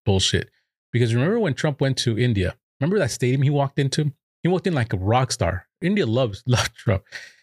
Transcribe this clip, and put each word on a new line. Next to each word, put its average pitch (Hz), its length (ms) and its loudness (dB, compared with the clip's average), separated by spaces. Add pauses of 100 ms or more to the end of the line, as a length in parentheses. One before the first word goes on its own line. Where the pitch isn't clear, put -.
bullshit. 95 440 0 (440)
Because 117 220 2
remember 175 240 0
when 175 160 0
Trump 151 260 -2
went 135 180 0
to 113 180 -2
India? 107 380 0 (240)
Remember 180 200 0
that 135 120 0
stadium 131 300 0
he 135 80 2
walked 139 300 0
into? 143 320 0 (320)
He 165 60 2
walked 180 180 0
in 180 60 0
like 117 200 -2
a 101 40 0
rock 113 340 2
star. 90 360 -2 (140)
India 190 240 0
loves, 113 380 -2
<laughs> - 40 -16
loves 117 220 2
Trump. - 340 -2 (400)